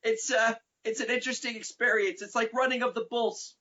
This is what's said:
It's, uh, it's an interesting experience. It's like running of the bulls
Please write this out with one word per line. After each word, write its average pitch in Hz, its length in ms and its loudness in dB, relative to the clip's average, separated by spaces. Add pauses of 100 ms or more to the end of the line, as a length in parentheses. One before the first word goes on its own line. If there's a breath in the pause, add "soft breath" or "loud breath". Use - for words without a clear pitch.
It's, 226 300 0
uh, 226 240 4 (280)
it's 220 160 -2
an 233 100 -4
interesting 247 460 -2
experience. 220 640 0
It's 202 140 -12
like 226 180 2
running 254 300 2
of 254 100 0
the 226 160 -2
bulls - 520 -2